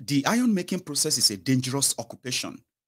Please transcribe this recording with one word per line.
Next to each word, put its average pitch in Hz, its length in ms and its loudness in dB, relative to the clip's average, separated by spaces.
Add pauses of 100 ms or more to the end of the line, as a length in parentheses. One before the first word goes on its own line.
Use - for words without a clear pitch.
the 139 240 0
iron 233 280 4
making 180 280 -2
process 147 360 -2
is 117 140 2
a 101 60 -4
dangerous 131 600 0
occupation - 640 -8 (260)